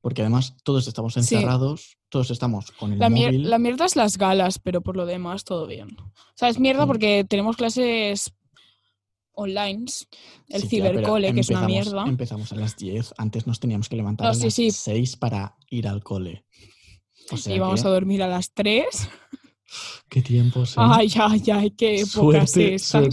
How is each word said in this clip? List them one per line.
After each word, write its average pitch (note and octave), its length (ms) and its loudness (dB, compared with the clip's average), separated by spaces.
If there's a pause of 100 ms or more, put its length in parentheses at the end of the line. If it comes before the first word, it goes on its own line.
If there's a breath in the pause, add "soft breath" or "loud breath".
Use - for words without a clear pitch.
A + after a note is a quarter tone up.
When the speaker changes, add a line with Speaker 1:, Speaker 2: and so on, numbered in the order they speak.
Speaker 1:
Porque A#2 180 -4
además A#2+ 420 0
todos C3+ 240 0
estamos A2+ 280 -6
Speaker 2:
Sí. B2 60 0
Speaker 1:
encerrados, B2+ 760 0 (140)
todos B2+ 200 -2
estamos A#2+ 420 -4
con G#2 200 -6
el G2+ 60 -2
Speaker 2:
La A#2 100 4
mier-, C3 240 2
Speaker 1:
móvil. C#3+ 160 0
Speaker 2:
la A#3 100 2
mierda B3 280 0
es F#4 100 -2
las G#3 220 2
galas, F#3+ 400 2
pero F3+ 240 -4
por F#3 120 -6
lo F3+ 120 -4
demás F3+ 380 -8
todo E3+ 220 -6
bien. - 320 -16
O - 140 -18 (220 soft breath)
sea, B3 160 2
es A#3 100 -2
mierda C4+ 220 4
Speaker 1:
Sí. D4 60 4
Speaker 2:
porque G#3 380 2
tenemos G#3 300 -2
clases A3+ 760 -2 (1000 soft breath)
online, G3+ 540 -6 (640 loud breath)
el G3+ 120 -4
Speaker 1:
Sí, - 60 -6
tía, G3+ 160 0
pero F#3 140 2
Speaker 2:
cibercole, G#3+ 340 2
que - 80 2
es - 80 0
una - 120 0
Speaker 1:
empezamos, F#3+ 340 0
Speaker 2:
mierda. G3 160 -2
Speaker 1:
empezamos A2 420 -6
a G#2 40 -8
las G#2+ 200 -4
diez, G#2 400 -8
antes A2+ 300 -6
nos A#2 120 -4
teníamos A2 300 -4
que A#2 80 -6
levantar G#2+ 300 -4
Speaker 2:
No, A3+ 60 4
Speaker 1:
a - 20 0
Speaker 2:
sí, A#2+ 100 -2
Speaker 1:
las A3 100 0
Speaker 2:
sí. A#3 160 2
Speaker 1:
seis B2 460 -4
para G#2 400 -6 (140)
ir A2 180 -4
al G2+ 160 -4
cole. F#2 400 -8 (880 soft breath)
O - 60 -6
sea G3 180 -4
Speaker 2:
Y - 20 2
vamos F#3 240 0
Speaker 1:
que G3+ 60 2
Speaker 2:
a - 20 2
dormir F#3+ 320 2
a F#3 60 0
las F3+ 240 -4
tres. A3 560 0 (1000 loud breath)
Speaker 1:
Qué B2+ 120 0
tiempos, A#2+ 520 2
¿eh? - 80 -2
Speaker 2:
Ay, A3+ 360 6
ay, G#3+ 260 4 (100)
ay, G#3 180 2
qué G#3 300 2
épocas D#3 500 6
Speaker 1:
Suerte, F3+ 240 4
Speaker 2:
estas. - 160 -4 (220)